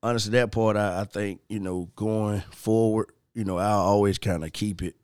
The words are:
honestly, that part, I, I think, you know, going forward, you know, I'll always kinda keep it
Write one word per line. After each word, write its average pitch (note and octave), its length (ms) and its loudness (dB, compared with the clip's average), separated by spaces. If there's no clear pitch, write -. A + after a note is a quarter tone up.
honestly, A2 280 -2
that A#2+ 200 2
part, A2 260 2
I, G2 240 0
I - 40 -2
think, G2+ 440 -6
you G#2+ 100 -6
know, F#2 360 -6
going G#2+ 460 -2
forward, A2 600 0
you A#2 120 -6
know, F#2 120 -2
I'll G2+ 220 2
always G2+ 380 4
kinda E2 320 -4
keep G2+ 320 -6
it F2+ 220 -8